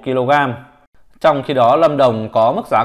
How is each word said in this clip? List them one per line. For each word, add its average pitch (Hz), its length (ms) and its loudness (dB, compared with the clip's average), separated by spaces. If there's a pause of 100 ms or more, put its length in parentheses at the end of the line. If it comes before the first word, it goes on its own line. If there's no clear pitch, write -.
ki-lô-gam. 131 480 0 (680)
Trong 147 240 0
khi 151 100 -6
đó, 127 220 2
Lâm 156 220 2
Đồng 110 320 0
có 117 220 0
mức 220 160 -8
giá 113 180 0